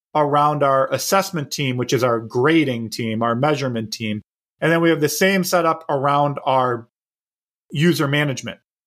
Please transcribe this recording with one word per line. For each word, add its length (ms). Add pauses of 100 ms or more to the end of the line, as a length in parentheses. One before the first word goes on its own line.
(140)
around 480
our 320
assessment 580
team, 260
which 160
is 100
our 160
grading 680
team, 340
our 100
measurement 600
team. 280 (380)
And 120
then 100
we 80
have 100
the 100
same 340
setup 460
around 560
our 420 (840)
user 380
management. 500 (280)